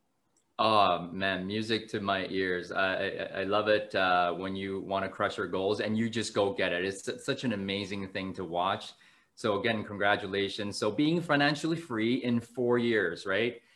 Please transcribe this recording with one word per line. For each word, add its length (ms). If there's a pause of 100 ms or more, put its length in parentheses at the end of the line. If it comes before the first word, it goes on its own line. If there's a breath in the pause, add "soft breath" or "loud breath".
(580)
Oh 540
man, 340
music 440
to 100
my 320
ears. 400
I, 240
I, 460
I 20
love 240
it, 260
uh, 400
when 220
you 260
wanna 280
crush 280
your 100
goals 340
and 140
you 140
just 240
go 180
get 220
it. 100
It's 200
su-, 160
such 240
an 100
amazing 540
thing 260
to 100
watch. 500 (420 soft breath)
So 240
again, 240
congratulations. 920
So 140
being 280
financially 560
free 480
in 160
four 380
years, 480
right? 380 (120)